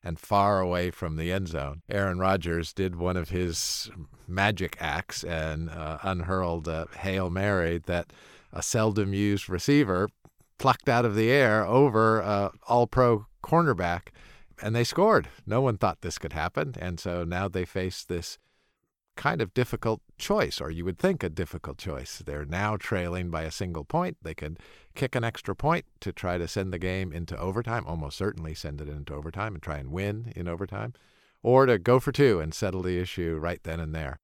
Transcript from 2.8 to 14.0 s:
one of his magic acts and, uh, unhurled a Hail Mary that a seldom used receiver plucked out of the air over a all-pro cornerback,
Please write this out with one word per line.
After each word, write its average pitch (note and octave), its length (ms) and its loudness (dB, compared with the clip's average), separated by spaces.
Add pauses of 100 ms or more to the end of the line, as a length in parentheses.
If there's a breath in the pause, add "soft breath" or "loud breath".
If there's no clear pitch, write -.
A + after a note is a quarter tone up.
one F2+ 200 0
of E2+ 140 -4
his F2+ 600 -2 (380)
magic F#2 500 0
acts D#2+ 460 -4
and, D#2+ 460 -4
uh, D#2 320 -8
unhurled F2 680 -2
a D#2+ 180 -4 (120)
Hail F#2+ 320 0
Mary F2+ 560 2
that F2 260 -2 (400 loud breath)
a - 100 -8
seldom G#2+ 520 2
used G2+ 340 2
receiver G#2+ 600 4 (500)
plucked - 300 2
out A#2+ 180 4
of G#2 80 2
the A2 160 4
air A2+ 340 6
over A2 560 6
a G2+ 320 0 (160)
all-pro A#2+ 580 4 (160)
cornerback, F#2 680 2 (520 soft breath)